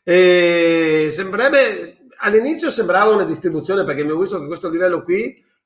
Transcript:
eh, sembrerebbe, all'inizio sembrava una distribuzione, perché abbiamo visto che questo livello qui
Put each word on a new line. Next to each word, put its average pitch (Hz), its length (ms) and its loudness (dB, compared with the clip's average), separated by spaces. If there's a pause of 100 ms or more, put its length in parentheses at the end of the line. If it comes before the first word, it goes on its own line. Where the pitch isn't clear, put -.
eh, 170 1040 2
sembrerebbe, 202 960 -2 (120)
all'inizio 254 520 0
sembrava 196 420 2
una 202 120 2
distribuzione, 165 600 -4
perché 143 180 -4
abbiamo 156 180 -2
visto 190 180 -4
che 147 80 -10
questo 165 240 -8
livello 170 320 -2
qui 202 400 -4 (240)